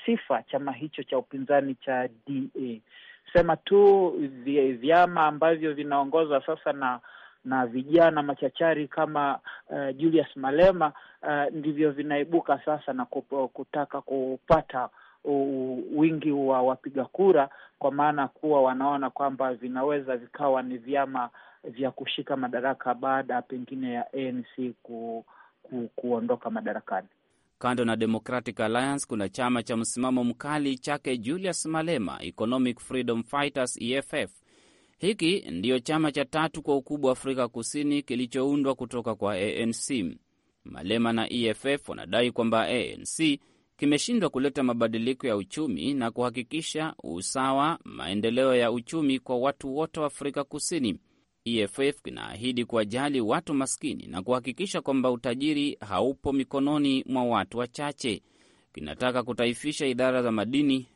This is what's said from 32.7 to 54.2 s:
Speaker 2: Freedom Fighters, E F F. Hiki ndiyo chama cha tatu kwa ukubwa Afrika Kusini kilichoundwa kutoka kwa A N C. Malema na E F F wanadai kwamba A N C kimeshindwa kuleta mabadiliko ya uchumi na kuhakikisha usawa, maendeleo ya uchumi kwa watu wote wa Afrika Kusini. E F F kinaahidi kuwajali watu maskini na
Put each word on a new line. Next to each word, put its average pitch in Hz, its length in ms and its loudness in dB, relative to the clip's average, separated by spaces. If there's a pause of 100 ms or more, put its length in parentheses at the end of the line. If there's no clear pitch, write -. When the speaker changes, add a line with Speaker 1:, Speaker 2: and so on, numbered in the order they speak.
Speaker 2:
Freedom 120 420 -2
Fighters, 139 600 -2
E 117 100 -2
F 135 220 -4
F. 117 160 -2 (680)
Hiki 185 520 0
ndiyo 107 280 0
chama 156 340 0
cha 143 120 0
tatu 156 380 -4
kwa 143 140 2
ukubwa 139 360 0
Afrika 127 360 -2
Kusini 143 540 -2
kilichoundwa 135 720 0
kutoka 117 400 -6
kwa 101 200 -2
A 95 200 0
N 113 180 -2
C. 113 460 -4 (460)
Malema 113 480 -2
na 113 200 -2
E 117 140 0
F 107 180 -2
F 139 240 -2
wanadai 95 420 0
kwamba 113 360 2
A 90 260 -2
N 90 120 -14
C 147 360 0 (360)
kimeshindwa 151 540 2
kuleta 135 320 0
mabadiliko 117 640 0
ya 110 100 2
uchumi 101 580 -4
na 120 160 -2
kuhakikisha 135 920 -4
usawa, 135 800 0
maendeleo 113 680 0
ya 120 180 4
uchumi 131 460 0
kwa 123 200 -2
watu 135 380 -2
wote 160 240 -4
wa 151 60 0
Afrika 143 380 -4
Kusini. 143 560 -2 (480)
E 117 120 0
F 101 180 -2
F 139 240 0
kinaahidi 82 640 -4
kuwajali 120 560 0
watu 139 340 0
maskini 135 520 -4
na 82 160 -8